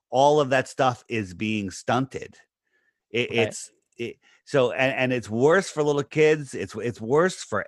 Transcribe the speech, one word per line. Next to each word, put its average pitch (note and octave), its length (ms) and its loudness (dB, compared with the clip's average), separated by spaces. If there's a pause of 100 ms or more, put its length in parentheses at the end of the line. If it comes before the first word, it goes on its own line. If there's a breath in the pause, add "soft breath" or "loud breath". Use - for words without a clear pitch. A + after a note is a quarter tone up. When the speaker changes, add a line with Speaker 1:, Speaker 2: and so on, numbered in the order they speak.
(100)
Speaker 1:
all C#3+ 300 4
of C3+ 100 2
that C3 180 2
stuff C3 400 0
is G2+ 260 -4
being G#2+ 360 -4
stunted. - 640 -4 (720)
It, A#2 200 -2
Speaker 2:
Right. A#2 80 -2 (100)
Speaker 1:
it's, - 240 -14 (260)
it, A#2 180 -10 (300 soft breath)
so, B2 260 2
and, C3 220 0
and B2+ 180 0
it's A#2 160 -4
worse D3+ 400 2
for D3+ 140 -4
little C#3+ 200 0
kids. D3+ 520 2
It's, G2+ 220 -8
it's A2 240 -6
worse D3+ 440 0
for G2+ 240 -4